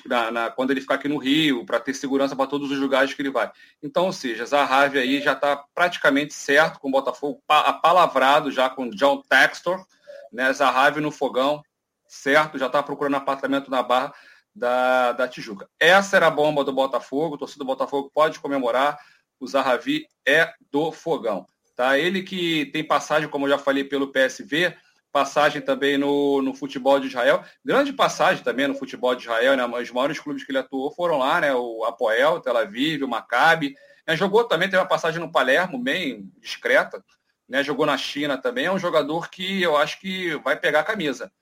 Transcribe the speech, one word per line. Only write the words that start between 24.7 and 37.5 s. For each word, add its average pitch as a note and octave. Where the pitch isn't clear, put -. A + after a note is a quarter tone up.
passagem C#3+
também C#3
no, C#3+
no C3
futebol C#3
de C3
Israel, C3
grande C4
passagem F3+
também B2+
no C3+
futebol B2+
de B2
Israel, A#2
né? B2+
Os A#2+
maiores C#3
clubes C#3+
que -
ele C3+
atuou C3+
foram E3+
lá, C#3+
né? D3
O A#2+
Apoel, B2
Tel B2
Aviv, B2
o C3+
Maccabi, C#3
né? D#3+
Jogou G3+
também, F#3
teve F#3+
uma F#3
passagem D#3+
no E3
Palermo, C#3+
bem B2+
discreta, B2+
né? C3